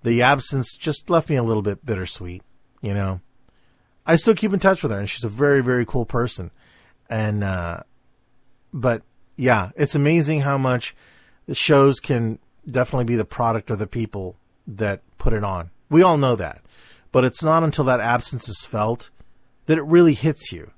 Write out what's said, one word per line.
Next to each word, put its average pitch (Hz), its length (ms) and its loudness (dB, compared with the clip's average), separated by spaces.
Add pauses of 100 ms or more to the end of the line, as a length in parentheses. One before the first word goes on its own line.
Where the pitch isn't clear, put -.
the 120 180 2
absence 135 560 0
just - 320 -6
left 165 200 2
me 151 60 0
a 123 80 0
little 110 200 0
bit 101 220 -4
bittersweet, 92 560 -8 (400)
you 101 120 -4
know. 95 280 -4 (840)
I 165 100 4
still 214 200 4
keep 202 180 -2
in 196 60 -2
touch 190 220 2
with 127 100 -2
her, 101 80 -4
and 101 100 -6
she's - 140 -8
a 113 60 -4
very, 139 320 2
very 123 240 0
cool 120 200 -2
person. 117 460 -4 (580)
And, 107 340 -2
uh, 87 400 -6 (880)
but, 120 300 -2 (320)
yeah, 113 400 0
it's - 200 -2
amazing 151 460 2
how 139 160 -2
much 127 360 -2 (540)
the 135 80 -6
shows 139 460 4
can 117 380 -2 (300)
definitely 123 360 -2
be 120 100 0
the 110 80 0
product 113 480 -4
of 104 80 -4
the 104 80 -4
people 104 480 -8 (320)
that 101 340 -4 (160)
put 127 140 2
it 104 120 0
on. 90 260 -6 (200)
We 160 140 6
all 170 140 6
know 127 180 2
that. 87 260 -10 (520)
But 127 100 6
it's 127 180 -2
not 160 220 2
until 151 220 0
that 127 160 2
absence 117 480 -4
is 101 100 -8
felt 110 500 -4 (580)
that 156 100 2
it 147 80 -6
really 165 280 8
hits - 380 -2
you. 85 260 -16